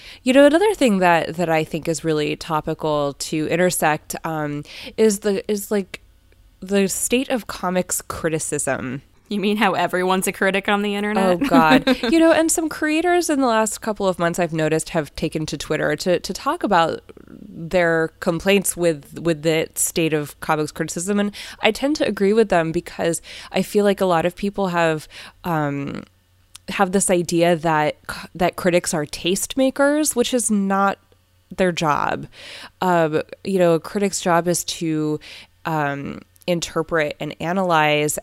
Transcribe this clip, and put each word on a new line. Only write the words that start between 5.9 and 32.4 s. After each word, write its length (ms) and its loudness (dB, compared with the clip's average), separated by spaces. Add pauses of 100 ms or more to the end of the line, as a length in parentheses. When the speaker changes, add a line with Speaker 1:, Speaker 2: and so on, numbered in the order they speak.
Speaker 1:
the 280 0
state 400 -2
of 180 -4
comics 540 -4
criticism. 1000 -4 (280)
Speaker 2:
You 100 -2
mean 160 0
how 160 2
everyone's 560 0
a 40 -4
critic 360 0
on 140 0
the 120 -2
internet? 300 0
Speaker 1:
Oh, 120 4 (120)
God. 540 4
Speaker 2:
<laughs> 0 - (100)
Speaker 1:
You 80 4
know, 120 6
and 200 2
some 160 -2
creators 640 0
in 100 0
the 60 2
last 340 0
couple 260 -4
of 120 0
months 200 0
I've 140 0
noticed 380 0
have 260 -4
taken 300 -4
to 100 -8
Twitter 400 -2
to, 240 0
to 140 -8
talk 280 -4
about 380 2 (260)
their 800 0 (120)
complaints 560 0
with, 420 -2
with 240 -2
the 340 0
state 360 0
of 280 -4
comics 300 -2
criticism. 480 -4
And 160 -2 (280)
I 80 4
tend 260 0
to 100 0
agree 280 2
with 160 4
them 200 2
because 520 -4 (280)
I 120 0
feel 240 2
like 160 2
a 40 2
lot 200 2
of 100 -2
people 320 -2
have, 400 0 (340)
um, 640 -4 (640)
have 240 0
this 160 0
idea 480 2
that 400 0 (120)
c-, 260 -12
that 220 0
critics 360 2
are 140 -2
tastemakers, 1080 0
which 200 0
is 160 0
not 480 2 (580)
their 160 2
job. 540 0 (560)